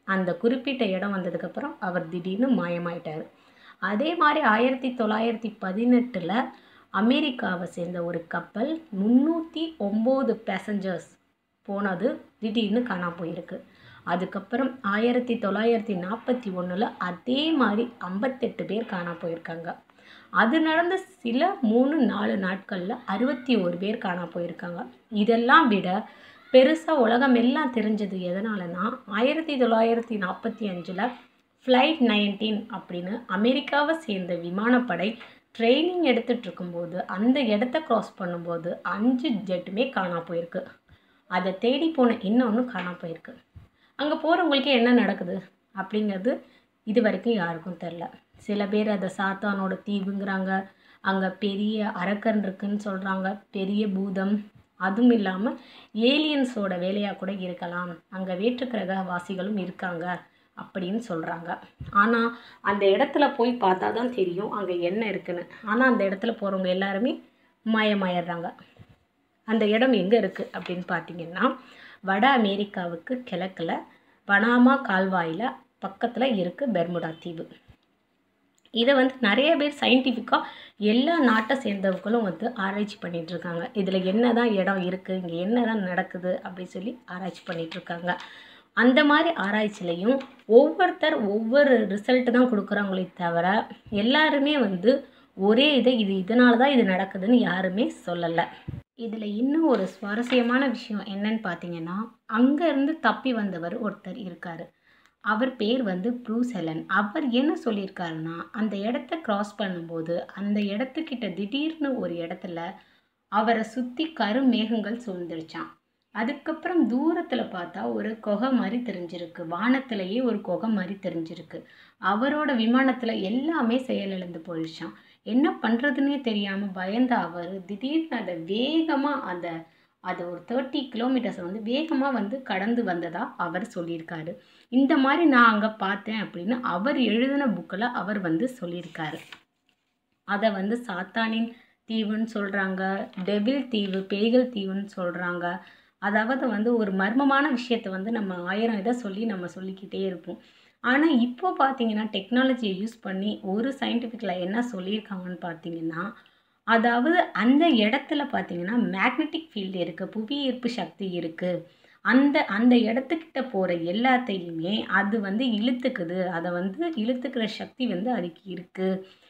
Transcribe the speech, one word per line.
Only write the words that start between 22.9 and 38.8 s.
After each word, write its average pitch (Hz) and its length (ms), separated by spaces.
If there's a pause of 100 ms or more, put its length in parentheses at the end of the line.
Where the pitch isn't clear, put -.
அறுபத்தி 247 500
ஒரு 175 220
பேர் 202 280
காணாம 175 260
போயிருக்காங்க. 175 500 (300)
இதெல்லாம் 233 560
விட 185 220 (640)
பெருசா 311 380
உலகம் 247 440
எல்லாம் 254 380
தெரிஞ்சது 208 500
எதனாலனா, 180 600 (240)
ஆயிரத்தி 294 520
தொள்ளாயிரத்தி 226 580
நாற்பத்தி 196 520
அஞ்சுல 180 320 (680)
ஃப்ளைட் 269 340
நைன்டீன் 208 580 (100)
அப்படின்னு 180 440 (140)
அமெரிக்காவை 285 680
சேர்ந்த 185 400
விமானப்படை 185 720 (460)
ட்ரைனிங் 311 500
எடுத்துட்டு 240 420
இருக்கும்போது 175 520 (100)
அந்த 233 340
இடத்த 233 380
கிராஸ் 233 380
பண்ணும்போது 170 520 (140)